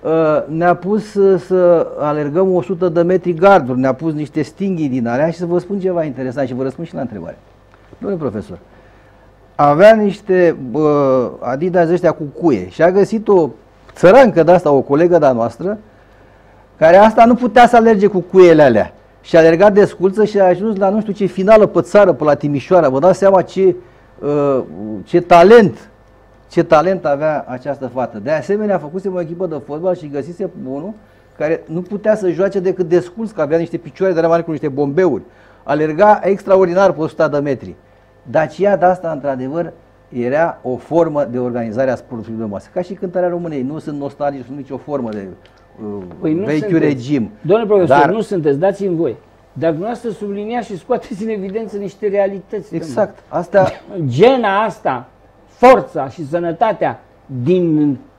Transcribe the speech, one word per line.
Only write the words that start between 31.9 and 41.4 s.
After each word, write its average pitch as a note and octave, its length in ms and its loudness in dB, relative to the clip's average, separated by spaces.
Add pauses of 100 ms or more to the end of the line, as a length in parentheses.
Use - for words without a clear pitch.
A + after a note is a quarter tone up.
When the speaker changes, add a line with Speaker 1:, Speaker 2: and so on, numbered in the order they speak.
Speaker 1:
să F3+ 160 -2
joace F#3+ 300 -2
decât F#3 280 -4
desculț, F3 420 -2
că - 100 -12
avea D#3 180 -2
niște E3 180 -6
picioare F#3 360 -4
de E3 80 0
la E3 80 2
mare E3+ 140 2
cu D#3+ 80 -10
niște D3+ 180 -6
bombeuri. C#3+ 540 -2 (400)
Alerga D#3 600 2
extraordinar F#3+ 680 2
pe D3 80 -6
o D#3+ 60 -4
sută D#3 260 -2
de D3 60 -2
metri. C3 360 -6 (560)
Dacia E3 460 0
de E3 80 -2
asta, F3+ 260 0
într-adevăr, C#3 640 -8 (360)
era C3+ 540 -4
o B2+ 140 -6
formă D3+ 540 -2
de A#2+ 80 -6
organizare B2 520 -4